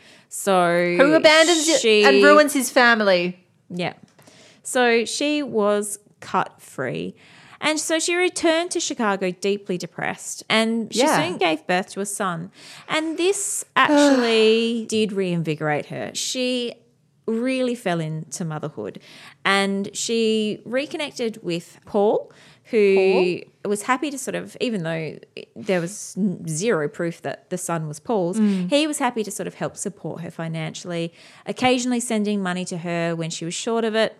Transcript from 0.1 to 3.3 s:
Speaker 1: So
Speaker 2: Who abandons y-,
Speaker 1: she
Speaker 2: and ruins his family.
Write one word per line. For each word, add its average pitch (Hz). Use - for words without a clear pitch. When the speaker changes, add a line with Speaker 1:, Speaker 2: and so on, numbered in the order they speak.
Speaker 1:
So 175
Speaker 2:
Who 285
abandons 320
y-, 320
Speaker 1:
she 214
Speaker 2:
and 214
ruins 294
his 262
family. 208